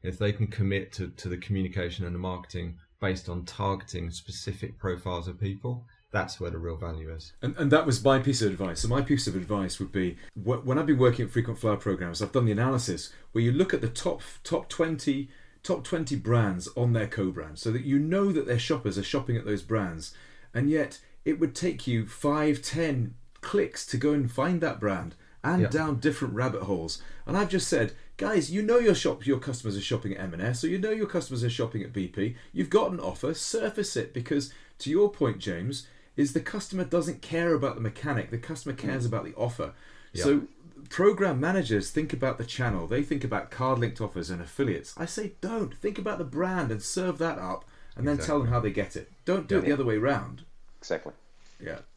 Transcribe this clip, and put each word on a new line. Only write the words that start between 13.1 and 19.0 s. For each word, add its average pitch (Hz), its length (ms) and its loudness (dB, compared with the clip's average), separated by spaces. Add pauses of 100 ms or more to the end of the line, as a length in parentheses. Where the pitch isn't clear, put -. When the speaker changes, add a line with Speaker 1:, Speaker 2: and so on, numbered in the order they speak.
Speaker 2:
where 117 120 4
you 120 80 6
look 180 220 4
at - 80 0
the 110 80 0
top, - 320 -2 (220)
top - 260 -2
twenty, 143 600 0 (320)
top 160 220 -2
twenty 156 320 -2
brands 104 600 2
on 120 180 4
their 110 140 2
co-brand, 85 520 -4
so 113 120 -2
that 120 140 -2
you 139 140 4
know 190 320 2
that 156 160 0
their 120 120 2
shoppers 117 380 0
are 101 60 -2